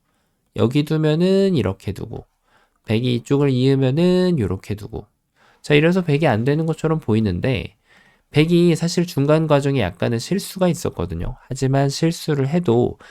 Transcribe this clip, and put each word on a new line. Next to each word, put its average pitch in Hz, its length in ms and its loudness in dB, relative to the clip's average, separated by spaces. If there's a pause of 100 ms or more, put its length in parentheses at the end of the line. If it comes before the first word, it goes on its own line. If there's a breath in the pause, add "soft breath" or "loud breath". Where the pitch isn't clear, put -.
(560)
여기 131 280 0
두면은 175 720 0
이렇게 101 380 -2
두고, - 340 -12 (600)
백이 120 300 0
이쪽을 143 340 0
이으면은 139 880 2
요렇게 95 360 -4
두고. 104 320 -12 (560 soft breath)
자, - 100 -2
이래서 170 300 4
백이 151 240 0
안 113 180 2
되는 151 220 0
것처럼 160 340 -2
보이는데, 107 760 -2 (580 soft breath)
백이 170 400 4
사실 170 320 -2
중간 151 400 2
과정에 139 340 2
약간은 113 380 -2
실수가 185 500 -4
있었거든요. 90 680 -4 (120)
하지만 135 400 0
실수를 147 600 -2
해도 127 500 0 (120 loud breath)